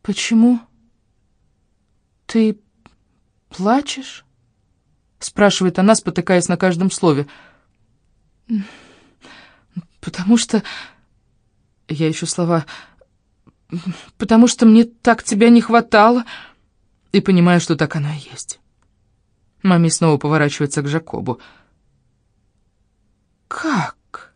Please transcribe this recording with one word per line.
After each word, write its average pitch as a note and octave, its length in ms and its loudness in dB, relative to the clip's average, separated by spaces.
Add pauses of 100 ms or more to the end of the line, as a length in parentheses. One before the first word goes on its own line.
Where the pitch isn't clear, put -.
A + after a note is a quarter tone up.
"Почему A#3 580 0 (1700)
ты A3 340 0 (920)
плачешь?" C4 760 -4 (960)
спрашивает F#3+ 600 0
она, G3+ 160 4
спотыкаясь F3+ 520 -2
на F3 100 -2
каждом F#3 320 -2
слове. D3 380 -2 (2750)
"Потому F#3 360 0
что..." A3+ 260 -2 (1200)
Я D#3 220 -2
ищу D#3+ 160 -6
слова. E3 400 -2 (1500)
"Потому A3+ 300 4
что A#3+ 180 0
мне A3+ 200 6
так A#3 380 -2
тебя A3 260 2
не A#3 120 8
хватало". A#3 640 2 (840)
И G3+ 100 2
понимаю, F3 380 2
что E3 160 -2
так D3+ 200 -6
оно D3 140 -6
и D3+ 220 -14
есть. - 280 -18 (1000)
Мами E3+ 280 2
снова D#3 280 0
поворачивается D3 640 -2
к C#3 60 -8
Жакобу. A#2+ 520 -8 (2000)
"Как?" - 880 -8